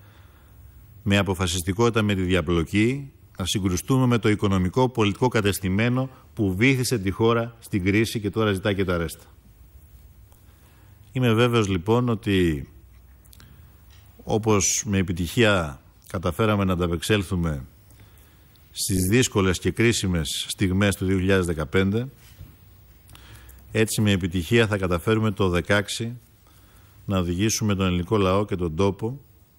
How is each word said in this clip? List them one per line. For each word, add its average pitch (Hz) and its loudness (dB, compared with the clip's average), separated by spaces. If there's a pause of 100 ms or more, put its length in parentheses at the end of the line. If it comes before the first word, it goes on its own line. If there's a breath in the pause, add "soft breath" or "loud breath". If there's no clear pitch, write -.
(1040 soft breath)
με 101 2
αποφασιστικότητα 95 0
με 104 0
τη 95 -2
διαπλοκή, 92 0 (260)
να 92 -6
συγκρουστούμε 101 0
με 120 4
το 107 0
οικονομικό, 98 0
πολιτικό 107 0
κατεστημένο 113 0 (240 loud breath)
που 95 -2
βύθισε 123 0
τη 95 -4
χώρα 117 0
στην 98 -4
κρίση 107 0
και 104 -4
τώρα 107 0
ζητά 101 -2
και 95 -2
τα 87 0
ρέστα. 82 -6 (1900 soft breath)
Είμαι 123 2
βέβαιος, 117 4
λοιπόν, 107 0
ότι 92 0 (1500 soft breath)
όπως 107 0
με 101 0
επιτυχία 90 0 (260)
καταφέραμε 101 0
να 95 0
ανταπεξέλθουμε 85 -2 (1040 soft breath)
στις 92 -2
δύσκολες 101 2
και 92 -2
κρίσιμες 92 0
στιγμές 95 0
του 98 -4
δύο 95 2
χιλιάδες 95 2
δεκαπέντε, 95 -2 (1600 loud breath)
έτσι 110 0
με 104 4
επιτυχία 95 2
θα 104 -2
καταφέρουμε 104 0
το 95 0
δεκάξι 101 -2 (880 soft breath)
να 98 0
οδηγήσουμε 98 0
τον 95 0
ελληνικό 87 0
λαό 95 2
και 98 -6
τον 85 -4
τόπο 101 -2 (380)